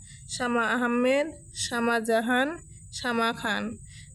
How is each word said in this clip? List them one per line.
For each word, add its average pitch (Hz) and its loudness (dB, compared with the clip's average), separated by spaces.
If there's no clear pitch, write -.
শামা 240 0
আহমেদ, 247 4
শামা 233 2
জাহান, 233 2
শামা 233 0
খান। 208 -2